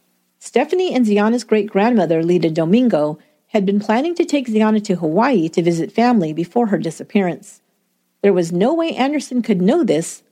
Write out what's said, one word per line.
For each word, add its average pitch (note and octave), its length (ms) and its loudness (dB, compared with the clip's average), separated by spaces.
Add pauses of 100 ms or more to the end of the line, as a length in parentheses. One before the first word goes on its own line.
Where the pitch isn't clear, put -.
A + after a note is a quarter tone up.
(380)
Stephanie F4+ 560 -2
and B3 120 2
Ziana's G#3+ 380 0
great-grandmother, G3+ 800 0
Lita E3+ 280 0
Domingo, D#3+ 680 0 (300)
had G3+ 180 0
been G3+ 140 0
planning C4 340 -2
to E4+ 100 -2
take C#4 220 -2
Ziana G#3+ 380 2
to F#3 120 -2
Hawaii F3 540 0
to E3+ 120 0
visit E3 300 -2
family A3+ 400 2
before F3 360 -2
her F#3+ 100 0
disappearance. E3 800 -4 (640)
There G3+ 100 4
was F3 200 0
no G#3 220 0
way E4 200 -2
Anderson C4 480 -2
could G3 180 -2
know C4 220 2
this E3 500 -4